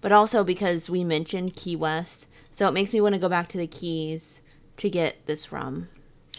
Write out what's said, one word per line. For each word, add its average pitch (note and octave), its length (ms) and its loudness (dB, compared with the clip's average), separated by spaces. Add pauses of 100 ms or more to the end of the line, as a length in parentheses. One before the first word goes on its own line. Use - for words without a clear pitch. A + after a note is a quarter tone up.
but G3+ 120 2
also G#3+ 320 6
because F3+ 460 0
we F3+ 140 0
mentioned F3 520 -2
Key F3 200 -6
West, D#3+ 500 -4 (280)
so G3+ 140 4
it D#3+ 40 2
makes G3 200 0
me A3 80 2
wanna G#3 180 4
go F3+ 120 0
back F3 200 -2
to G3 80 -8
the E3+ 80 -2
Keys D#3+ 760 -8 (340)
to G3+ 140 -2
get E3 360 -2
this D3+ 240 -6
rum. C3+ 380 -10 (500)